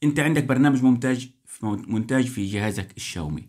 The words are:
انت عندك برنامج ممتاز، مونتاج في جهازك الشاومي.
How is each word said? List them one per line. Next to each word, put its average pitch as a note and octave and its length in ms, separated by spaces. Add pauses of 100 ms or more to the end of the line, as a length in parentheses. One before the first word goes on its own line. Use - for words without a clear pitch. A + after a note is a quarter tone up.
انت D3 180
عندك D3+ 240
برنامج C3 380
ممتاز، B2+ 460 (340)
مونتاج A2 640
في G#2 180
جهازك G2+ 520
الشاومي. D#2 520